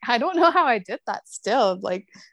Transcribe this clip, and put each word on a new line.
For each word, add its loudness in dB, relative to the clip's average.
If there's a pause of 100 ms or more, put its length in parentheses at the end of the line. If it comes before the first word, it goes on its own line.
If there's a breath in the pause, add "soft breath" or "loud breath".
I 2
don't -2
know 4
how 2
I 2
did -10
that -8
still, 0
like, -6 (260 soft breath)